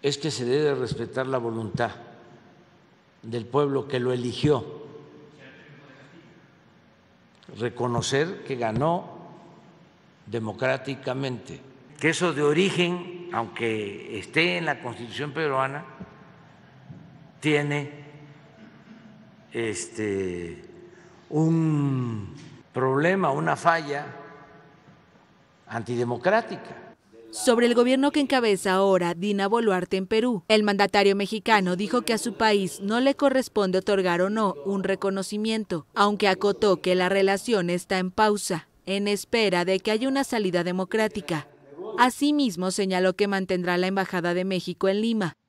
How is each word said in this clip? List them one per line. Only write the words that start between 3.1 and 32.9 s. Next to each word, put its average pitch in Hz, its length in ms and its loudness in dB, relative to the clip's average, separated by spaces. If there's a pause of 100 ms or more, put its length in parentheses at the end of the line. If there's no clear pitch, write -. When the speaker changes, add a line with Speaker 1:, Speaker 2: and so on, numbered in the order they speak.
Speaker 1:
del 113 240 -8
pueblo 139 420 0
que 127 120 -2
lo 127 140 0
eligió, 123 500 0 (3000)
reconocer 123 880 -2
que 135 120 -6
ganó 123 640 -2 (1080)
democráticamente, 127 1300 -4 (400)
que 151 100 2
eso 170 220 0
de 143 120 -2
origen, 175 920 0
aunque 110 840 -4
esté 170 400 0
en 165 80 -4
la 143 160 -2
Constitución 120 520 -8
peruana, 139 500 -2 (1600)
tiene, 147 500 0 (1600)
este, 98 1120 -6 (680)
un 143 1040 0 (380)
problema, 147 600 2
una 151 260 0
falla 151 480 0 (1600)
antidemocrática. 123 1200 -2 (420)
Speaker 2:
Sobre 240 360 4
el 240 80 4
gobierno 262 360 4
que 302 100 2
encabeza 226 520 2
ahora 185 400 4
Dina 196 340 0
Boluarte 196 500 2
en 190 100 -2
Perú, 220 400 2
el 214 160 6
mandatario 202 520 4
mexicano 202 600 2
dijo 208 260 0
que 240 120 -2
a 214 40 0
su 220 160 -4
país 208 480 2
no 208 200 -2